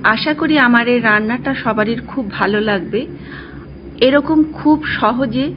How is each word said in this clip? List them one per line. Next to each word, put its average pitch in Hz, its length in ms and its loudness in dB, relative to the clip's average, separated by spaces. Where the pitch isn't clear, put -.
আশা 220 300 0
করি 311 240 0
আমার 240 300 4
এই 240 120 2
রান্নাটা 226 560 0
সবারই 214 400 0
খুব 240 360 -8
ভালো 208 300 0
লাগবে। 208 400 -2
এরকম 285 440 4
খুব 311 420 2
সহজে 254 720 -2